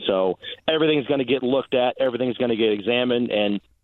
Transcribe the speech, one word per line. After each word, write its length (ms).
so 320
everything's 380
gonna 180
get 180
looked 300
at, 260
everything's 380
gonna 180
get 160
examined, 580
and, 300